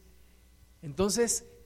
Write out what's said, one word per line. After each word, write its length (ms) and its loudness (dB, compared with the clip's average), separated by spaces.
Entonces, 600 0